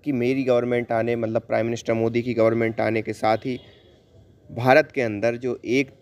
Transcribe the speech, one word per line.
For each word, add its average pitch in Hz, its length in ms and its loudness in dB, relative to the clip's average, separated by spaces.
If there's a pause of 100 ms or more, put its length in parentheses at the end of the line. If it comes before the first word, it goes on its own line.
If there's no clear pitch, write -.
कि 147 80 -4
मेरी 131 320 0
government 120 480 0
आने, 117 240 0
मतलब 113 260 -2
Prime 113 240 -2
Minister 117 280 -4
मोदी 113 280 0
की 120 120 -6
government 113 480 0
आने 110 200 0
के 107 120 -8
साथ 110 240 2
ही 123 220 -6 (920)
भारत 131 400 4
के 139 100 -4
अंदर 113 340 -2
जो 120 300 -6
एक 131 260 0 (100)